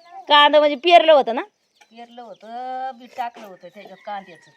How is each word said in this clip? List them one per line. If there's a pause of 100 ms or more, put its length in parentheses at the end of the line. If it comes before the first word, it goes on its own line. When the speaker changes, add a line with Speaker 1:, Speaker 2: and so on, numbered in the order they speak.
(280)
Speaker 1:
कांदा
म्हणजे
पेरलं
होतं
ना? (400)
Speaker 2:
पेरलं
होतं,
बी
टाकलं
होतं
त्याच्यात
कांद्याचं.